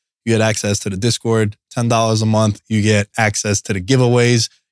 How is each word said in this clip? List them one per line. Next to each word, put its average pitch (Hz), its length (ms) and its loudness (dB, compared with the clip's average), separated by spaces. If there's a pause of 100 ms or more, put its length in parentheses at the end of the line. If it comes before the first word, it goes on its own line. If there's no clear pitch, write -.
(240)
You 113 100 0
get 113 80 2
access 107 380 -2
to - 100 -8
the 95 60 -6
Discord. 110 640 -2 (120)
Ten 117 200 -2
dollars 113 320 2
a 110 40 -2
month, 110 440 0
you 110 120 0
get 104 360 0
access 107 460 -2
to - 100 -8
the 95 80 -4
giveaways. 120 680 2 (220)